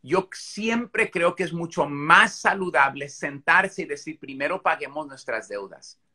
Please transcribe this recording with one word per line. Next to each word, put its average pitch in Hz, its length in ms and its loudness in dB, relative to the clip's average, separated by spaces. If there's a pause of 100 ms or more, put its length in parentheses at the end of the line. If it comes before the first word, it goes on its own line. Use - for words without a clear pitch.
Yo 180 300 0
siempre 226 800 -4
creo 175 240 2
que 185 80 -4
es 165 80 -4
mucho 165 360 -2
más 160 480 4
saludable 151 720 0
sentarse 170 720 0
y 160 40 -6
decir, 143 320 -10
"Primero 139 440 -6
paguemos 147 460 -2
nuestras 120 420 -8
deudas. 95 500 -12 (160)